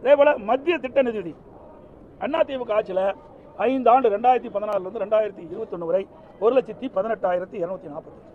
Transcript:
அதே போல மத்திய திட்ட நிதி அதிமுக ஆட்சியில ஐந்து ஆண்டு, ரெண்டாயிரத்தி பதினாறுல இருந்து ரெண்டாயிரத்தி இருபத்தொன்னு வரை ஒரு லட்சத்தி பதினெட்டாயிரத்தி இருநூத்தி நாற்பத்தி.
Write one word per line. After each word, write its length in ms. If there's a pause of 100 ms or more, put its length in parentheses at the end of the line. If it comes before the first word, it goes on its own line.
அதே 140
போல 220 (120)
மத்திய 280
திட்ட 240
நிதி 320 (840)
அதிமுக 580
ஆட்சியில 260 (540)
ஐந்து 320
ஆண்டு, 200
ரெண்டாயிரத்தி 440
பதினாறுல 320
இருந்து 200
ரெண்டாயிரத்தி 420
இருபத்தொன்னு 420
வரை 140 (360)
ஒரு 160
லட்சத்தி 400
பதினெட்டாயிரத்தி 680
இருநூத்தி 320
நாற்பத்தி. 280 (140)